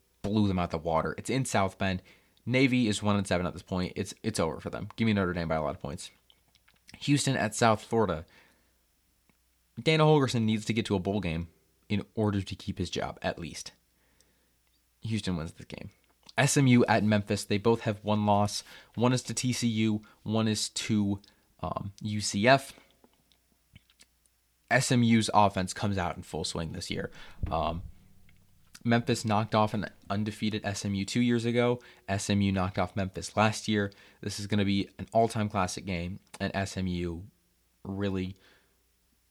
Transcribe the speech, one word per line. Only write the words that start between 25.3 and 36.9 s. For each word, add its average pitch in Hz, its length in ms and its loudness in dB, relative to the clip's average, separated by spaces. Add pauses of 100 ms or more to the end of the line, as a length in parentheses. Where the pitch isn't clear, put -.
offense 95 400 4
comes 101 240 -2
out 85 180 -2
in 87 60 -14
full 80 220 -8
swing 82 280 -6
this - 180 -10
year. - 200 -6 (400)
Um, 82 320 -2 (1040)
Memphis 117 400 2
knocked 110 320 0
off 107 180 2
an 101 160 -4 (180)
undefeated 107 560 -4
S 101 200 -6
M 101 100 -2
U 98 100 -2
two 123 160 0
years 120 240 4
ago. 120 360 2 (280)
S 101 220 -2
M 101 100 4
U 98 120 4
knocked 92 260 -2
off 90 160 -2
Memphis 95 420 -6
last 107 300 2
year. 104 240 0 (300)
This - 180 -8
is 101 80 -8
gonna 101 180 2
be 98 240 2 (100)
an - 140 -10
all-time 113 360 2
classic 92 380 -4
game, 87 340 -6 (180)
and 98 160 -2
S 98 220 -4
M 92 100 -2
U 87 380 -4 (580)